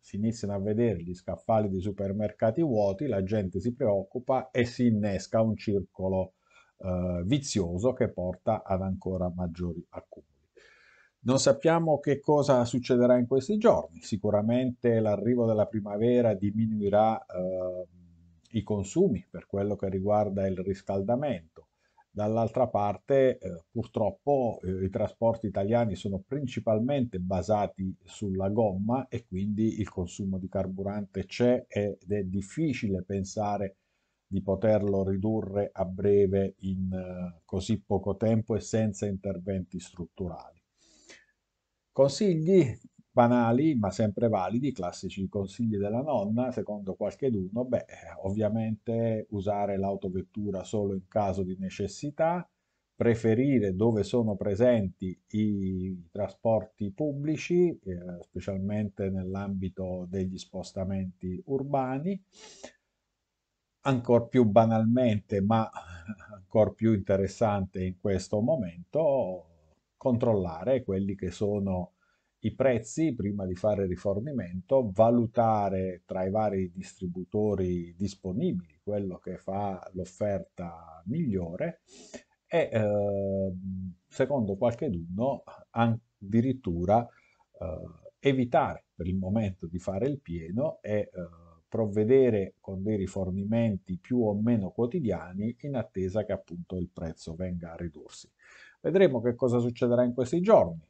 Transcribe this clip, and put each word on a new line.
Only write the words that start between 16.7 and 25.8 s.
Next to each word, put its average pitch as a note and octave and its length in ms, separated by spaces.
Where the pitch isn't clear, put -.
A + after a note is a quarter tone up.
eh, F#2 600
i G#2+ 120
consumi G#2+ 680
per - 180
quello G2+ 280
che G2 140
riguarda G2 580
il F#2+ 120
riscaldamento. G2 1080
Dall'altra A2+ 520
parte, A#2+ 680
eh, F2 340
purtroppo, A#2 920
eh, F#2 220
i F#2+ 40
trasporti A2 600
italiani G#2 480